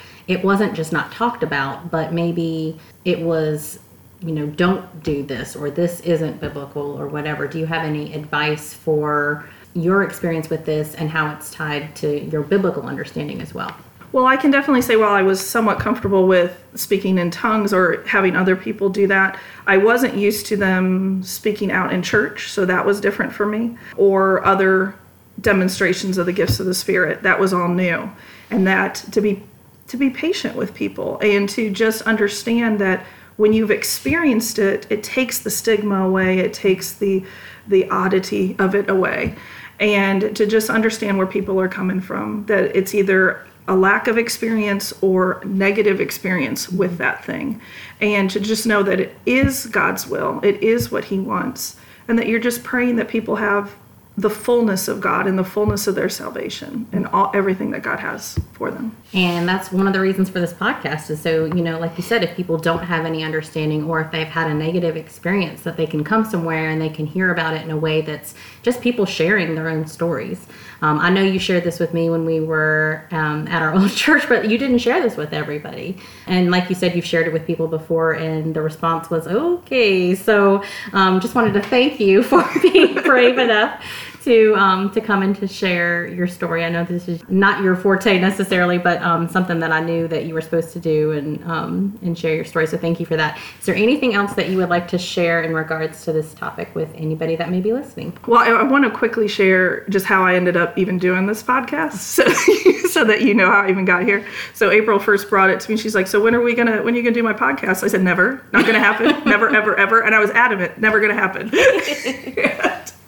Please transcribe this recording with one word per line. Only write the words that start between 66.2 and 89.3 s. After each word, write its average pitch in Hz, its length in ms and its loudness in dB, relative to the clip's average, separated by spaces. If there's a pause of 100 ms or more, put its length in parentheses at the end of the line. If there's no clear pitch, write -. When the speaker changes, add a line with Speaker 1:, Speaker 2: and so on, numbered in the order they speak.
Speaker 1:
somewhere 160 460 -4
and 156 100 -2
they 160 100 -2
can 156 160 -6
hear 180 260 -2
about 160 220 -2
it 156 80 -6
in 160 100 -10
a 156 40 -4
way 156 260 0
that's 156 320 -10 (280)
just 240 180 -2
people 240 240 0
sharing 170 520 0
their 160 120 -4
own 160 180 -2
stories. 170 600 -6 (340)
Um, 151 180 2
I 175 120 2
know 190 120 4
you 190 160 2
shared 180 260 0
this 170 160 -4
with 165 140 -2
me 165 160 0
when 165 160 0
we 160 140 0
were, 156 680 0
um, 156 380 -4
at 165 140 -2
our 156 120 0
<laughs> 190 40 2
old 196 120 4
church, - 380 2
but 220 200 2
you 220 100 2
didn't 254 200 2
share 247 240 0
this 233 140 -2
with 151 160 -6
everybody. 151 640 -8 (300)
And 180 260 2
like 180 160 0
you 185 80 -2
said, 175 180 0
you've 175 120 -2
shared 165 200 0
it 160 60 -4
with 160 140 -4
people 165 220 -2
before, 160 440 0
and 160 420 -4
the 160 60 -2
response 160 480 -2
was, 165 180 -2
"Okay." 214 880 2
So, 196 480 4 (300)
um, 190 280 4
just - 140 -4
wanted 226 200 2
to 202 80 2
thank 262 380 2
you 196 220 6
<laughs> - 80 0
for 349 140 6 (160)
being 339 420 6
brave 254 360 6
enough 233 440 2 (420)
to, 220 320 6
um, 196 360 4
to 220 100 0
come 202 180 2
and 196 160 2
to 202 100 -4
share 175 600 0
your 180 200 -2
story. 170 380 -2
I 165 60 -2
know 170 120 0
this 175 260 -6
is 170 200 -4
not 196 340 2
your 185 140 4
forte 190 420 2
necessarily, 180 600 2
but, 175 240 0
um, 170 260 0
something 180 320 0